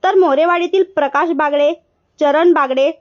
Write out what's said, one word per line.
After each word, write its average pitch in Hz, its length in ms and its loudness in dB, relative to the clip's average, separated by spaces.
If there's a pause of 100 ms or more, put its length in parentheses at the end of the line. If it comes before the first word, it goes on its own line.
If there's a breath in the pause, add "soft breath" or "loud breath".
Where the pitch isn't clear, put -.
तर 381 120 0
मोरेवाडीतील 349 680 0
प्रकाश 302 460 -4
बागडे, 294 440 -2 (460)
चरण 311 340 2
बागडे 277 480 0